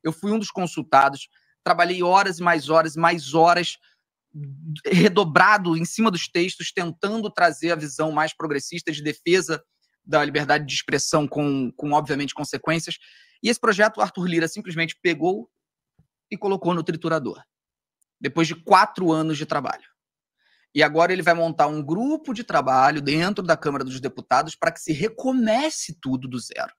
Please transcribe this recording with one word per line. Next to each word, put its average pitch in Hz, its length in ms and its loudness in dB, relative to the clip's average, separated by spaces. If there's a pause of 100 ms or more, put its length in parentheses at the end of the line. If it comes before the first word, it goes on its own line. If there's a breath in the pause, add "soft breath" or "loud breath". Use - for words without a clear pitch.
Eu 160 100 -2
fui 202 200 -4
um 226 60 0
dos 214 120 -6
consultados, 139 760 2 (340)
trabalhei 175 400 0
horas 185 360 2
e 180 40 -6
mais 156 280 0
horas 160 260 2
e - 20 -6
mais 165 360 0
horas, 170 420 4 (1080)
redobrado 185 880 4
em 165 80 -2
cima 220 260 0
dos 170 160 -6
textos, 175 460 -4
tentando 202 580 -4
trazer 170 420 0
a 165 40 0
visão 156 360 -4
mais 156 220 -2
progressista 156 560 -6
de 147 120 -8
defesa 160 600 0 (400)
da 151 220 2
liberdade 147 400 0
de 139 80 -8
expressão 147 560 0
com, 139 480 -2
com, 147 160 -4
obviamente, 147 400 -2
consequências. 160 640 -4 (460 soft breath)
E 220 80 0
esse 233 100 -2
projeto 214 380 2
o - 20 -4
Arthur 185 260 -2
Lira 165 220 0
simplesmente 165 540 -6
pegou 180 480 -2 (800)
e 208 80 -10
colocou 196 340 -2
no 165 100 -2
triturador, 160 600 -4 (760)
depois 160 300 -2
de 165 60 -6
quatro 185 580 2
anos 160 240 -2
de 151 80 -8
trabalho. 143 400 -6 (920)
E 143 80 4
agora 160 300 4
ele 180 100 -2
vai 170 120 4
montar 165 320 2
um 151 160 -4
grupo 254 500 -4
de 220 100 -8
trabalho 139 600 2
dentro 170 420 0
da 165 140 2
Câmara 139 260 -4
dos 131 160 -10
Deputados 131 560 -2
para 165 160 -2
que - 80 -18
se - 100 -10
recomece 226 1080 -2
tudo 131 260 -4
do 127 120 -8
zero. - 400 -10